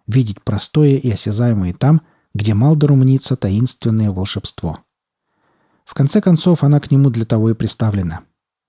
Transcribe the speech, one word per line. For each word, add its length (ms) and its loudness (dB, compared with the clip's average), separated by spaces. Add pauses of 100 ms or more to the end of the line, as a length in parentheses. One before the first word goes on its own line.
видеть 340 -2
простое 560 0
и 120 -2
осязаемое 640 -2
там, 280 2 (320)
где 200 -2
Малдеру 420 2
мнится 420 2
таинственное 760 -2
волшебство. 680 -8 (1080)
В 80 -20
конце 260 0
концов, 440 2
она 180 2
к 100 -14
нему 180 4
для 160 -2
того 260 0
и 20 -2
приставлена. 680 -4 (460)